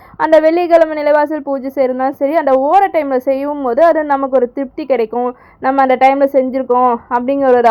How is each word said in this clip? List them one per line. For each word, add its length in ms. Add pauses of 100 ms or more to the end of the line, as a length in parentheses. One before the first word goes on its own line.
(180)
அந்த 220
வெள்ளிக்கிழமை 560
நிலைவாசல் 540
பூஜை 260
செய்யறதுனாலும் 480
சரி, 120
அந்த 240
ஓரை 320
டைம்ல 260
செய்யும் 460
போது 220
அது 180
நமக்கு 360
ஒரு 120
திருப்தி 340
கிடைக்கும். 400 (340)
நம்ம 220
அந்த 140
டைம்ல 320 (100)
செஞ்சிருக்கோம் 560 (160)
அப்படிங்கிற 480
ஒரு 140